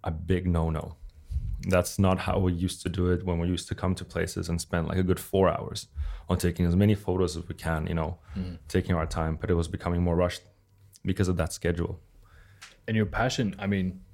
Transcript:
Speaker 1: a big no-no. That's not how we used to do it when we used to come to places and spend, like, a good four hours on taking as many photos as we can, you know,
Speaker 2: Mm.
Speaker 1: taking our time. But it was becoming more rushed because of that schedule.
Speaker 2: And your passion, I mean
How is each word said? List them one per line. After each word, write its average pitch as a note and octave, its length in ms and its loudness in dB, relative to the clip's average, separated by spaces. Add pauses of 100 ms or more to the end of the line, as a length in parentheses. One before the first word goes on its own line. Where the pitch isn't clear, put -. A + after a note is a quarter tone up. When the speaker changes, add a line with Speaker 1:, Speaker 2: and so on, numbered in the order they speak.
Speaker 1:
a - 80 -2
big F2 360 0
no-no. D#2+ 480 0 (720)
That's F2+ 320 2
not F#2+ 200 6
how F#2+ 200 0
we F#2 140 2
used F2+ 300 -2
to - 60 -2
do F2+ 220 0
it F2+ 140 0
when F2 140 0
we E2+ 80 0
used F2+ 200 -2
to - 80 -6
come F#2 200 0
to F2+ 100 -10
places E2+ 440 -4
and E2+ 100 -2
spend, E2+ 280 -2
like, E2 100 -2
a F#2 60 2
good F2+ 160 2
four F#2+ 300 2
hours - 380 -6 (420)
on F2+ 80 4
taking F2 280 2
as E2+ 100 4
many G#2 200 6
photos F2+ 420 0
as D#2+ 100 -10
we E2+ 80 -8
can, D#2+ 300 -2
you E2+ 80 -4
know, E2 240 -2 (180)
Speaker 2:
Mm. F2 220 -6 (120)
Speaker 1:
taking F2+ 260 2
our D#2+ 100 0
time. D#2+ 340 -2
But - 120 -6
it - 40 4
was E2+ 120 0
becoming F2 340 -2
more E2+ 140 2
rushed F2 260 2 (640)
because F#2+ 220 2
of F2+ 80 2
that D#2+ 160 0
schedule. E2+ 480 -2 (880)
Speaker 2:
And A2+ 80 0
your G#2+ 100 4
passion, A2 540 0
I G2 80 -4
mean F#2 320 0 (140)